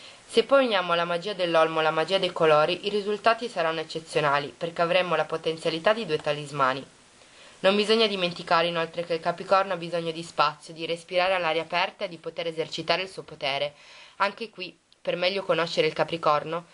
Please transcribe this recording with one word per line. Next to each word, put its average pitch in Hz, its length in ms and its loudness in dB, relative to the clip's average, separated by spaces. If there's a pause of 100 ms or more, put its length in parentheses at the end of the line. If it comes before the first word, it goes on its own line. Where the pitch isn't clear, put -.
(320)
Se 226 120 4
poi 269 200 4
uniamo 185 300 0
alla 170 100 2
magia 175 300 -4
dell'olmo 165 480 2
la 156 100 4
magia 160 260 2
dei 185 140 0
colori, 160 540 4
i 202 40 -4
risultati 214 600 0
saranno 165 320 -2
eccezionali, 147 760 -2
perché 170 260 -6
avremo 175 340 2
la 156 100 2
potenzialità 165 640 -2
di 220 140 -4
due 156 140 -2
talismani. 139 680 -2 (720)
Non 196 160 4
bisogna 214 320 4
dimenticare 175 600 0
inoltre 170 360 -4
che 170 120 -2
il 160 40 -2
Capricorno 190 540 0
ha 175 40 -2
bisogno 165 340 -4
di 160 120 -10
spazio, 151 500 -2
di 160 120 -8
respirare 175 480 0
all'aria 165 300 0
aperta 180 420 -4
e - 20 -4
di 165 100 -14
poter 165 300 -8
esercitare 160 540 -2
il 190 80 -8
suo 156 140 -12
potere. 143 500 -4 (440)
Anche 208 320 -2
qui, 185 260 -14 (260)
per 175 160 -2
meglio 185 260 0
conoscere 165 440 2
il 156 60 0
Capricorno, 160 800 0